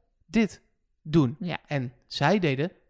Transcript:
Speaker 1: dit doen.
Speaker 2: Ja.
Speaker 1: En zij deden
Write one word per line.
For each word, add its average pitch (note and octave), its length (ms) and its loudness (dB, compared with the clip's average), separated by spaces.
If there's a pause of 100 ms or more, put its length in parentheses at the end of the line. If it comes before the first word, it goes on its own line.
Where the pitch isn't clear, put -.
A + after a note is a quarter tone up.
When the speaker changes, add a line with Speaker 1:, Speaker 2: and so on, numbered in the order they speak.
(260)
Speaker 1:
dit G#3+ 360 0 (400)
doen. D3+ 380 2
Speaker 2:
Ja. E3 180 -6 (100)
Speaker 1:
En C3+ 260 -6 (140)
zij F3 320 0
deden D3+ 320 -2 (180)